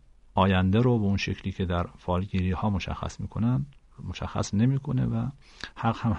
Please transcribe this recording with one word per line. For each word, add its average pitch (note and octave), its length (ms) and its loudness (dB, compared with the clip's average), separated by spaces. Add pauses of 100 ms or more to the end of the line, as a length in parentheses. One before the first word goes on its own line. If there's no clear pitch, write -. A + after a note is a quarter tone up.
(360)
آینده F#2+ 460 4
رو A#2+ 180 4
به G#2 60 0
اون G2 120 2
شکلی G2 340 -4
که F#2 140 -2
در F2 180 0 (140)
فالگیری F#2 540 0
ها G#2+ 180 0
مشخص - 500 -4
می‌کنن A#2+ 460 -2 (380)
مشخص - 500 -6
نمی‌کنه C3 520 2
و A#2 220 -2 (480)
حق A#2 220 -2
هم A#2 220 0